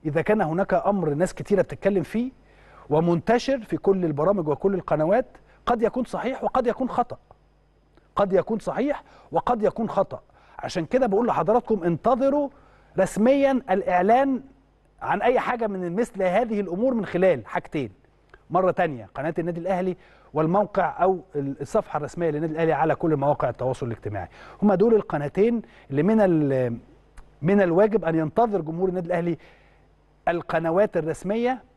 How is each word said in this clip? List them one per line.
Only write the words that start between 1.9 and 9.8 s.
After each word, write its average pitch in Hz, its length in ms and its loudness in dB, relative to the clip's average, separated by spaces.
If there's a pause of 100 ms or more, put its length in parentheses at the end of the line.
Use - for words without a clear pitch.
فيه 247 280 -4 (580)
ومنتشر 175 720 2
في 180 160 -6
كل 190 280 2
البرامج 156 420 0
وكل 175 260 0
القنوات، 175 520 0 (400)
قد 240 160 0
يكون 233 220 0
صحيح 233 400 -6
وقد 233 240 0
يكون 240 220 -2
خطأ، - 280 -4 (1000)
قد 196 180 0
يكون 196 260 2
صحيح 208 440 -4 (280)
وقد 214 320 0
يكون 214 260 0